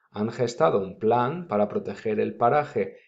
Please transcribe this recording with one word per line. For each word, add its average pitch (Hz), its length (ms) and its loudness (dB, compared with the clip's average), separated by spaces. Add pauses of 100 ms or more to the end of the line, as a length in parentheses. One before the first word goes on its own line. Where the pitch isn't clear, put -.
(100)
han 107 220 -4
gestado 113 480 0
un 95 180 -6
plan 123 500 0
para 104 200 2
proteger 107 520 -4
el 107 180 -2
paraje 123 600 0 (100)